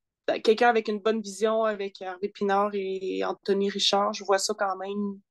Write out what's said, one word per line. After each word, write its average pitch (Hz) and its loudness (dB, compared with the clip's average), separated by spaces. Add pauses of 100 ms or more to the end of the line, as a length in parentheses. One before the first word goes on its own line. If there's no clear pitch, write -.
(440)
quelqu'un 233 6
avec 226 2
une 208 -4
bonne 220 0
vision, 214 0
avec 196 -4
Hervé 185 -8
Pinard 202 0
et 190 -4
Anthony 196 0
Richard, 202 2
je 208 -10
vois 190 2
ça 180 -2
quand 190 -2
même 202 -6 (120)